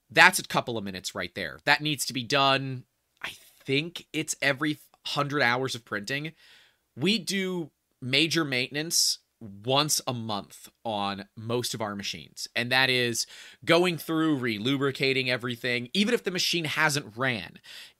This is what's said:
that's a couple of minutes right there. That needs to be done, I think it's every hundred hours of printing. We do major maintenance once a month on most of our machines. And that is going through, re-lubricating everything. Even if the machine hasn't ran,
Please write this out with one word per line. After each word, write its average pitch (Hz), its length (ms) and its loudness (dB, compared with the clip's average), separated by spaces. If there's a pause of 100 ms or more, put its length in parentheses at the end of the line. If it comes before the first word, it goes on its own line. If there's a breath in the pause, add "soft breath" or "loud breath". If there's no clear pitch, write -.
(100)
that's 165 280 8
a - 60 -6
couple 127 340 -2
of 101 60 -6
minutes 92 300 -8
right 90 200 -6
there. 78 320 -6
That 143 160 4
needs 151 240 -2
to - 80 -6
be 131 80 -4
done, 135 640 0 (360)
I - 120 -10 (320)
think 147 460 -2
it's 156 300 -4
every 143 380 0 (260)
hundred 143 380 -2
hours 123 320 2
of 120 100 -10
printing. 135 480 -6 (640 soft breath)
We 190 220 2
do 180 520 -4 (300)
major 147 460 2
maintenance 139 720 0 (220)
once 117 640 0
a 131 80 -2
month 107 560 -8 (160)
on 101 400 -4 (100)
most 117 380 -4
of 113 80 -6
our 104 120 -6
machines. - 600 -10
And 120 160 -2
that 131 160 6
is 123 380 2 (360 loud breath)
going 170 360 4
through, 160 380 2
re-lubricating 131 920 0
everything. 123 640 -2
Even 214 220 2
if - 100 0
the 202 60 -4
machine 175 340 -2
hasn't 143 500 0
ran, 117 440 -4 (400 loud breath)